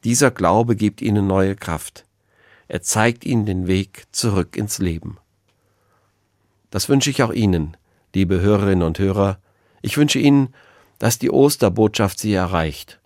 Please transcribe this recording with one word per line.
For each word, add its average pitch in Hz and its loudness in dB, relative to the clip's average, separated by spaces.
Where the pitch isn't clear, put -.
Dieser 120 2
Glaube 107 2
gibt 104 -2
ihnen 101 0
neue 95 0
Kraft. - -10
Er - -8
zeigt 117 -2
ihnen 113 -2
den 92 -4
Weg 95 -4
zurück 98 -2
ins - -6
Leben. 82 -6
Das - -4
wünsche 143 2
ich 135 0
auch 120 0
Ihnen, 87 0
liebe 92 0
Hörerinnen 98 2
und 82 -2
Hörer. 98 0
Ich - -6
wünsche 147 2
Ihnen, 139 4
dass 117 -2
die - -2
Osterbotschaft 107 2
Sie 107 -2
erreicht 87 -4